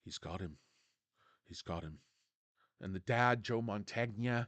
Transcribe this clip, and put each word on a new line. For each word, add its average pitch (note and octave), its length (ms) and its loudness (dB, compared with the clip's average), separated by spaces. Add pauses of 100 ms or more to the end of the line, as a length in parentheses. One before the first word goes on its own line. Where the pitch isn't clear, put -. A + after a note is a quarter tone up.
He's F2 140 -10
got E2+ 220 -6
him. E2 180 -6 (840)
He's - 180 -14
got E2+ 200 -2
him. D#2 160 -8 (800)
And F#2+ 140 -4
the F#2+ 60 -2
dad, A#2+ 420 4
Joe A#2 200 0
Mantegna A#2 840 0